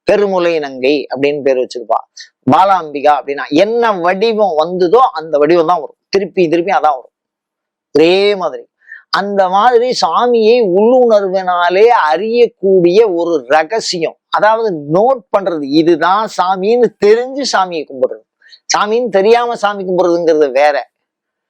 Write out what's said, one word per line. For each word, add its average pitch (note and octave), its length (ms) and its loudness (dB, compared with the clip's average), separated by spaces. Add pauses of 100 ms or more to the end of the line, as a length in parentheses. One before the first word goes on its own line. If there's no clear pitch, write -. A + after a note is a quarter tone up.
பெருமுலை F#3 500 0
நங்கை C3+ 380 -2 (120)
அப்படின்னு C#3+ 340 -4
பேர் C3 200 0
வச்சிருப்பா, A2+ 360 -6 (480)
பாலாம்பிகா D3+ 680 2
அப்படின்னா C#3 300 -6 (140)
என்ன A3+ 420 0
வடிவம் G3 560 0
வந்ததோ F3+ 440 0 (120)
அந்த D#3+ 260 -8
வடிவம் D#3 320 2
தான் C#3+ 120 -2
வரும், - 260 -18
திருப்பி F#3+ 400 -2
திருப்பி E3+ 240 -2
அதான் D3 260 0
வரும், - 160 -20 (800)
ஒரே E3 200 4 (220)
மாதிரி. C#3 280 -8 (480)
அந்த G3 360 -2
மாதிரி A3+ 460 2
சாமியை A3 640 2 (140)
உள்ளுணர்வினாலே F#3+ 1120 2 (200)
அறியக்கூடிய F#3+ 920 2 (140)
ஒரு E3+ 200 -2 (160)
ரகசியம், D#3+ 680 -2 (140)
அதாவது G#3+ 380 0 (220)
நோட் A3+ 400 0
பண்றது, F3 340 -4 (100)
இதுதான் E3+ 560 2
சாமின்னு G3 580 0 (140)
தெரிஞ்சு B3 480 0
சாமியை F3+ 340 -2
கும்பிடுறது. B2 400 -6 (460)
சாமின்னு G#3+ 400 -2
தெரியாம A3+ 460 2
சாமி G3+ 280 -6
கும்பிடுறதுங்கிறது E3+ 680 0
வேற. C#3+ 240 2 (720)